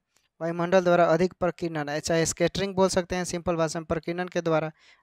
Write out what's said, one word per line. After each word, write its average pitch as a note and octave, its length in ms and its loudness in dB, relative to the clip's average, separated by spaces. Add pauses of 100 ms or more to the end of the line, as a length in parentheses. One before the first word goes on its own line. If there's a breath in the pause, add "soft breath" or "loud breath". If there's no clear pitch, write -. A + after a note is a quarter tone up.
(400)
वायुमंडल F3 440 0
द्वारा F3 200 6
अधिक E3 280 4
प्रकीर्णन E3 560 -4
है, D3+ 120 -4
चाहे E3 260 0
स्कैटरिंग F#3 480 -2
बोल F#3+ 140 4
सकते F3+ 280 -2
हैं F3+ 80 -4
सिंपल F3 320 -4
भाषा D#3+ 240 -2
में, D#3+ 60 -10
प्रकीर्णन F3 420 -4
के F3 120 -4
द्वारा, D#3 320 0 (300 soft breath)